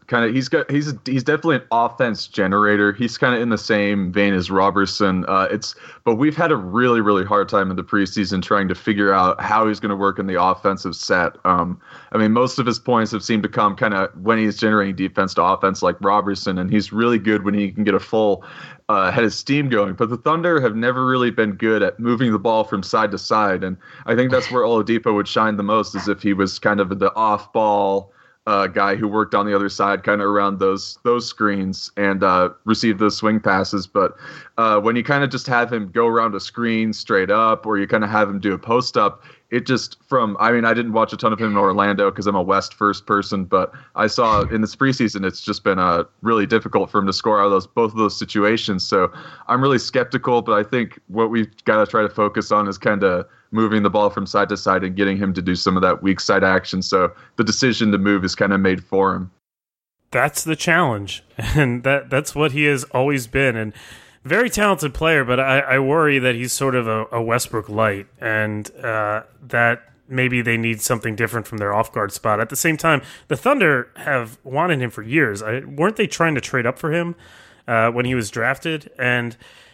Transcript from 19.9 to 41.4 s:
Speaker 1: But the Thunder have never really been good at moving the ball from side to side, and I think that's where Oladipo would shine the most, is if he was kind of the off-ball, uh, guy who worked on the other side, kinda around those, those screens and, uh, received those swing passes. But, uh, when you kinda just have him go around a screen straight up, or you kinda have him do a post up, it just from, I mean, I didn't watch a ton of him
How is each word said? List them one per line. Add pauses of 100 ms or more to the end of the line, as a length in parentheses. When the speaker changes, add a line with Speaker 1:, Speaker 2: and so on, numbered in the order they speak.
Speaker 1:
But
the
Thunder
have
never
really
been
good
at
moving
the
ball
from
side
to
side,
and (300)
I
think
that's
where
Oladipo
would
shine
the
most,
is
if
he
was
kind
of
the
off-ball, (360)
uh,
guy
who
worked
on
the
other
side,
kinda
around
those,
those
screens
and,
uh, (160)
received
those
swing
passes.
But, (420)
uh,
when
you
kinda
just
have
him
go
around
a
screen
straight
up,
or
you
kinda
have
him
do
a
post
up, (300)
it
just (100)
from,
I
mean,
I
didn't
watch
a
ton
of
him